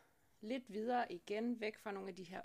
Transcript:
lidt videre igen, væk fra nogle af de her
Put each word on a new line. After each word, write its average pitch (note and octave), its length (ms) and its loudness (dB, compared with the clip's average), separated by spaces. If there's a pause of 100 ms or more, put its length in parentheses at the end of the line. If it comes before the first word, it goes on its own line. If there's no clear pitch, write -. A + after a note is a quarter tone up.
(400)
lidt B3 320 -2
videre A3+ 400 4
igen, G#3+ 480 0
væk G#3+ 180 0
fra G#3 140 -4
nogle G3 160 -4
af F#3 80 -6
de F#3 80 -8
her F#3 200 -6